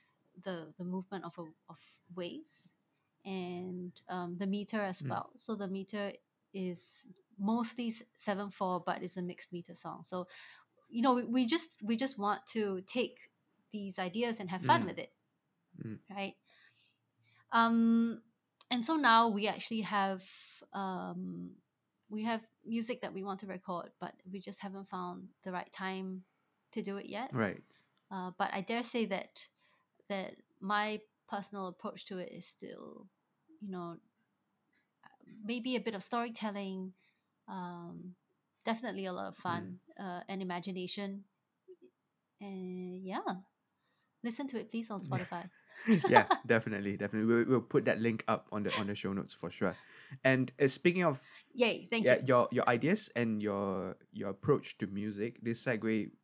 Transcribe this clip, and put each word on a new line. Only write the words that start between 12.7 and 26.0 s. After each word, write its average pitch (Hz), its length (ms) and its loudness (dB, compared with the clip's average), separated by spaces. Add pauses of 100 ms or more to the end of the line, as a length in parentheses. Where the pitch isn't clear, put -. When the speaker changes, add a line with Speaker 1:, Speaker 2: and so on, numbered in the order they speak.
Speaker 1:
take - 320 -2 (540)
these 196 260 -6
ideas 226 420 -2
and 190 80 -6
have 180 140 -4
fun 294 200 8
Speaker 2:
Mm. 190 40 -2
Speaker 1:
with - 120 -6
it, - 140 -8 (720)
Speaker 2:
Mm. 110 140 -8 (120)
Speaker 1:
right? 196 240 -6 (1160)
Um, 233 720 6 (480)
and 247 120 0
so 320 140 2
now 233 320 8
we 202 200 2
actually 220 340 -2
have, 190 420 0 (480)
um, 127 760 -6 (580)
we 214 160 -4
have 226 160 0 (240)
music 226 380 -4
that - 100 -6
we 190 100 -6
want 190 180 -6
to 202 60 -12
record, 180 440 -6 (100)
but - 140 -8 (180)
we 196 80 -8
just 196 200 -12
haven't 196 280 -10
found 180 400 -8 (140)
the 190 100 -6
right - 180 -6
time 190 540 -6 (480)